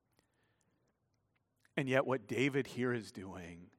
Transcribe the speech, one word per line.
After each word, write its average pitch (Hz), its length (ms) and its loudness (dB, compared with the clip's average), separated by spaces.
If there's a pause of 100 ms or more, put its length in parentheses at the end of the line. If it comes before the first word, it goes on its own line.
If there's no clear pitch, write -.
(1800)
And 139 140 0
yet 131 160 6
what 123 220 0
David 131 400 2
here 123 260 0
is 107 180 -4
doing 90 680 -12